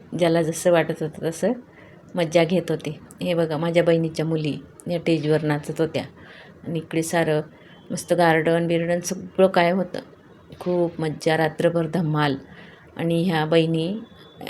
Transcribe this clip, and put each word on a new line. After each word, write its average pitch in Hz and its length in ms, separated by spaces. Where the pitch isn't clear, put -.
ज्याला 170 240
जसं 170 300
वाटत 160 300
होतं 156 280
तसं 185 220
मज्जा 170 300
घेत 170 240
होते. 156 300
हे 180 120
बघा, 160 220
माझ्या 170 260
बहिणीच्या 165 420
मुली 156 340
या 175 80
स्टेजवर 156 440
नाचत 151 380
होत्या. 156 220
आणि 160 120
इकडे 160 240
सारं 160 380
मस्त - 220
गार्डन 165 540
बिर्डन 170 340
सगळं 185 460
काय 175 240
होतं. 180 280
खूप 175 400
मज्जा, 160 360
रात्रभर 160 500
धमाल. 151 500
आणि 165 260
ह्या 165 220
बहिणी, 165 520